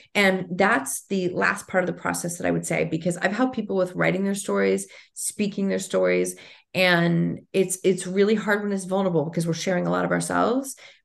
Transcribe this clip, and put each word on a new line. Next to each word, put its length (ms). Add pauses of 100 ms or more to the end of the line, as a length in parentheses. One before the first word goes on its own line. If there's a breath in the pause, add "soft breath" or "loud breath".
(160 loud breath)
And 360
that's 540
the 240
last 380
part 160
of 40
the 140
process 360
that 100
I 40
would 140
say, 200
because 320
I've 140
helped 240
people 200
with 200
writing 280
their 120
stories, 520 (260 loud breath)
speaking 540
their 120
stories, 560 (380 loud breath)
and 680 (120)
it's, 300
it's 240
really 280
hard 280
when 80
it's 140
vulnerable 400
because 200
we're 80
sharing 320
a 60
lot 140
of 60
ourselves, 640 (300 loud breath)